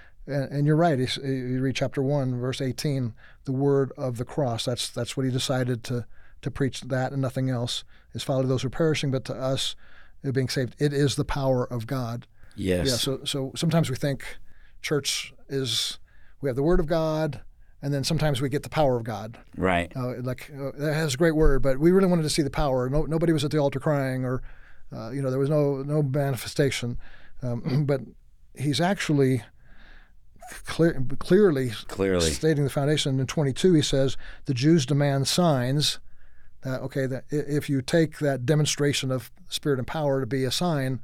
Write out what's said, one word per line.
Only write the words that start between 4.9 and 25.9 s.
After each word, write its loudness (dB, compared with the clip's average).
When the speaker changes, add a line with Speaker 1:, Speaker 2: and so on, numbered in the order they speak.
Speaker 1:
what 0
he 0
decided -2
to, -4
to -6
preach, -2
that -2
and -2
nothing -2
else. -4
Is -6
follow 0
those 0
who -2
are -10
perishing, 0
but -2
to -6
us -2
who -4
are 0
being 0
saved, -4
it 2
is 2
the 0
power 0
of -6
God. -6
Speaker 2:
Yes. 0
Speaker 1:
Yeah. 2
So, -2
so -4
sometimes 2
we -2
think -4
church -2
is, -4
we -2
have -2
the 0
word 6
of 2
God, 0
and -2
then 0
sometimes 0
we 0
get -4
the -12
power 2
of -4
God. -8
Speaker 2:
Right. 0
Speaker 1:
Uh, -4
like, -8
uh, -8
that -2
has 0
a -6
great 4
word, 8
but 4
we 6
really 6
wanted 4
to -2
see 0
the 0
power. 0
No, 2
nobody 2
was 2
at -2
the 2
altar 0
crying, 0
or, -2
uh, -10
you -6
know, 0
there 0
was 2
no, 2
no 0